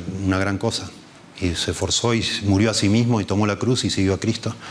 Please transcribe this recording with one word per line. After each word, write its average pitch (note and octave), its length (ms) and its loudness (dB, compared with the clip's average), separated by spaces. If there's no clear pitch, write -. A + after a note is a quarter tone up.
una F#2+ 140 2
gran G2 200 0
cosa. G#2+ 320 -4
Y F2 160 0
se - 160 -4
esforzó F#2+ 420 -2
y A2 100 0
murió G2+ 280 4
a - 20 -2
sí G#2 160 2
mismo A#2 320 4
y F#2+ 40 -2
tomó G#2 220 2
la G2+ 100 0
cruz B2 280 0
y - 40 2
siguió F#2+ 240 2
a F2+ 60 -2
Cristo. A#2 340 -2